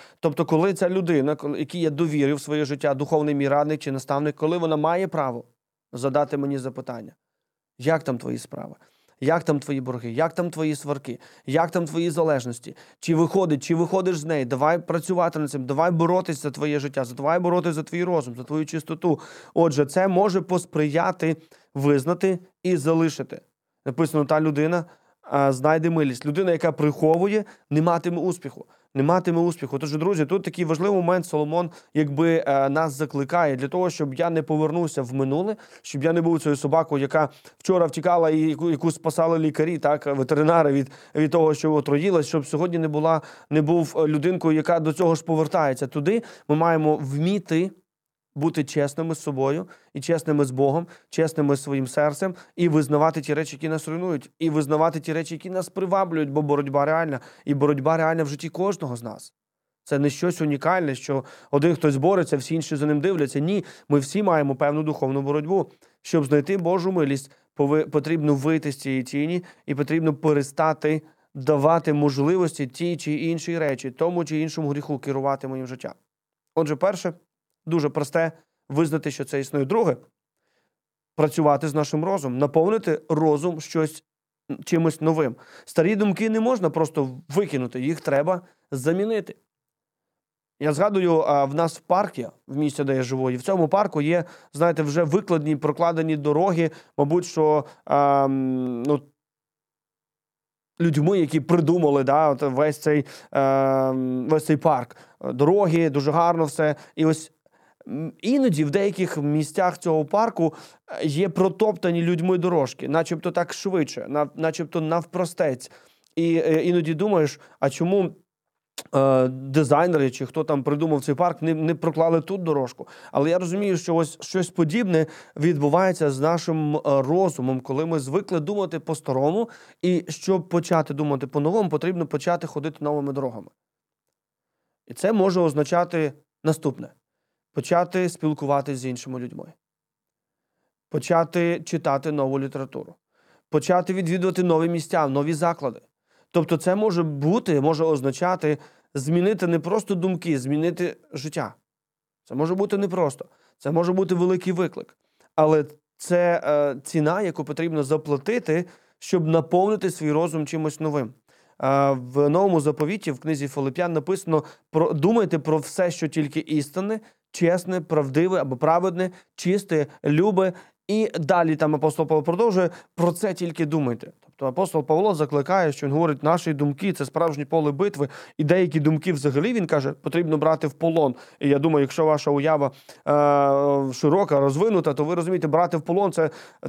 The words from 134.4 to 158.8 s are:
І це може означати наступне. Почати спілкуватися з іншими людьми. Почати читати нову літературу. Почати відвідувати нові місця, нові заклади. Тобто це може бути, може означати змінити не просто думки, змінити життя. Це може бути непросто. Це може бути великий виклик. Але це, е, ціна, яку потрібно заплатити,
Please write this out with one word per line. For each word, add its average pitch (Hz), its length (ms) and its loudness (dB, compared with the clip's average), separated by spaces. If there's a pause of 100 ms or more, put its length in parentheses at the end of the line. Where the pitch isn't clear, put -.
І - 80 -16
це 208 180 0
може 190 280 4
означати 160 720 0 (320)
наступне. 151 480 -2 (600)
Почати 175 560 0
спілкуватися 143 720 -2
з 127 80 -8
іншими 127 340 -8
людьми. 123 320 -14 (1400)
Почати 170 720 0
читати 147 480 -2
нову 135 280 -2
літературу. 135 540 -10 (560)
Почати 180 440 2
відвідувати 185 480 0
нові 170 260 2
місця, 165 400 0
нові 143 260 -2
заклади. 151 460 -2 (500)
Тобто 170 260 2
це 185 180 0
може 202 280 2
бути, 156 580 0
може 156 240 2
означати 151 720 0 (360)
змінити 175 520 0
не 170 120 2
просто 196 360 -2
думки, 170 440 -2
змінити 160 580 -2 (160)
життя. 147 420 -8 (680)
Це - 100 -14
може 160 200 0
бути 196 240 -2
непросто. 175 480 -2 (320)
Це 139 120 -6
може 170 220 2
бути 185 220 0
великий 180 380 0
виклик. - 440 -6 (400)
Але 156 280 6 (320)
це, 175 480 2
е, 147 400 0
ціна, 165 380 0
яку 160 220 -4
потрібно 156 380 -2
заплатити, 156 800 0 (340)